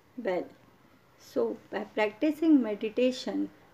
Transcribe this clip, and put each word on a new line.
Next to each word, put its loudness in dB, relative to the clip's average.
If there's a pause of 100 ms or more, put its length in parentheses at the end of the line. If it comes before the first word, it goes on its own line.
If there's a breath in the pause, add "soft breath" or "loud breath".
(160)
well. -4 (760)
So, -4 (140)
by -6
practicing 2
meditation, -2 (240)